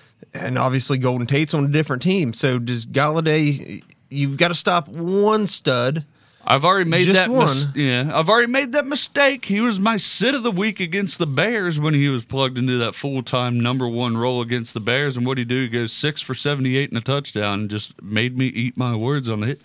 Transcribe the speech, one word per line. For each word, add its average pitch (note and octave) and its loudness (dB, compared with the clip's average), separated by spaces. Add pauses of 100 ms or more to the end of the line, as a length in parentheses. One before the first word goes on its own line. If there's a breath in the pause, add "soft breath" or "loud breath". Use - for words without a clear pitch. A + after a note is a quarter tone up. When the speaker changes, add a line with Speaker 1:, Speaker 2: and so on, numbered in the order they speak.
(340 loud breath)
Speaker 1:
And B2+ -4
obviously B2+ 0
Golden B2+ 0
Tate's D3+ 2
on D3 2
a C#3 0
different C#3+ 0
team. F3 2
So B2+ 0
does A#2+ -4
Golladay, D3+ 0 (260)
you've C#3 -2
gotta E3+ 2
stop F3 0
one G3+ 2
stud. C3+ 0 (380 soft breath)
Speaker 2:
I've C3+ 4
already F3+ 4
made F3 4
Speaker 1:
Just F#3+ 6
Speaker 2:
that F#3 2
mis-, D3 4
Speaker 1:
one. C#3 -6
Speaker 2:
yeah, C3+ 2
I've D#3+ 2
already A#3 4
made C4+ 0
that C#4+ 2
mistake. C#4 0
He G3+ 0
was A3+ 2
my A3 2
sit A#3 0
of C4 -2
the A#3 0
week G3+ -2
against F#3 -4
the E3+ 0
Bears F3 0
when D3+ 2
he C#3+ 4
was B2+ -2
plugged C3 -2
into B2+ 0
that A2+ -2
full-time B2 -2
number B2 0
one A#2 -2
role B2 0
against A#2 -4
the A#2 -4
Bears. B2+ 0
And A#2+ -2
what'd C3 0
he B2 -2
do? B2 -2
He B2 -2
goes A#2 -2
six D3 -4
for - -6
seventy-eight C3+ -2
and A#2 -4
a A2 -4
touchdown G#2+ -2
and G#2 -4
just - -8
made A2 -2
me C3 0
eat A#2+ -4
my A#2+ -2
words B2 -2
on A2 -2
the G#2 -2
hit, C#3+ -4